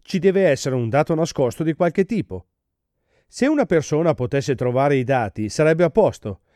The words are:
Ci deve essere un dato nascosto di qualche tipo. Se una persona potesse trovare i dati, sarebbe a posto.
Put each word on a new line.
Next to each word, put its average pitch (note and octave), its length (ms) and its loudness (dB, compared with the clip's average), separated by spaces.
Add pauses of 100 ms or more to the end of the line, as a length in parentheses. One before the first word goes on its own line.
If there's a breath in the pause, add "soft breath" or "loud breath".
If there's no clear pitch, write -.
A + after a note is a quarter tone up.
Ci - 160 -6
deve F#3 300 2
essere C3+ 260 0
un A#2+ 160 -2
dato D3+ 240 0
nascosto D#3 480 -2
di D#3 120 -2
qualche F3+ 320 0
tipo. B2 420 -8 (800)
Se - 200 0
una D4 180 2
persona D#3+ 480 0
potesse C3 420 -2
trovare C3 420 0
i B2+ 80 -2
dati, A2 420 -2
sarebbe D#3+ 380 2
a D#3 40 0
posto. A#2+ 520 -2 (140)